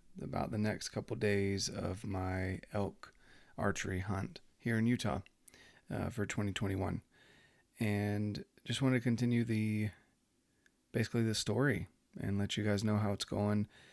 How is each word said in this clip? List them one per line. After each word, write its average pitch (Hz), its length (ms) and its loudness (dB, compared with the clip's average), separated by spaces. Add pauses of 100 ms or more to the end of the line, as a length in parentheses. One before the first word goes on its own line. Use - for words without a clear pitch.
(200)
about - 300 -4
the 107 80 -2
next 107 300 0
couple - 260 -6
days 98 540 0
of 92 360 -4
my 92 540 -2 (140)
elk - 400 -4 (440)
archery 98 440 0
hunt 95 400 -4 (180)
here 113 200 0
in 113 100 4
Utah, 113 320 0 (760)
uh, 98 140 -2
for 101 180 -2
twenty 101 240 -2
twenty-one. 95 520 -2 (760)
And 104 680 0 (200)
just 123 180 -2
wanted 131 140 6
to 117 80 0
continue 120 400 4
the, 107 460 2 (1000)
basically 113 320 0
the 110 140 2
story 113 500 2 (340)
and 98 160 0
let 101 200 0
you 107 80 0
guys 104 180 2
know 107 140 2
how 104 160 2
it's 98 120 -4
going, 104 440 0 (240)